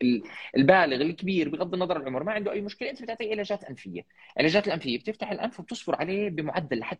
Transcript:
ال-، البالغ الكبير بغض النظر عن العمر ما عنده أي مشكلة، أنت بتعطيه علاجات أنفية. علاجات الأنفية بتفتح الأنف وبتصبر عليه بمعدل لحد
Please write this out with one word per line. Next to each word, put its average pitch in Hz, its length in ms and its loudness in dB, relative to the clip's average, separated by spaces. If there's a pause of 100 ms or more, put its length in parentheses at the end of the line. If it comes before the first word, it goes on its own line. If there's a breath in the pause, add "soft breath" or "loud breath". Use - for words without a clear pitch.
ال-، 123 200 4 (340 loud breath)
البالغ 143 460 6
الكبير 170 460 0
بغض 165 260 -4
النظر 180 200 0
عن 151 80 -4
العمر 131 200 -4
ما 208 100 -4
عنده 208 200 -2
أي 208 80 -2
مشكلة، 208 300 -8
أنت 254 120 -12
بتعطيه 226 300 -6
علاجات 202 320 -4
أنفية. 92 420 -12 (320 soft breath)
علاجات 170 280 4
الأنفية 139 320 0
بتفتح 214 320 -6
الأنف - 300 -6
وبتصبر - 360 -4
عليه 196 320 -2
بمعدل 151 500 -2
لحد 113 220 -6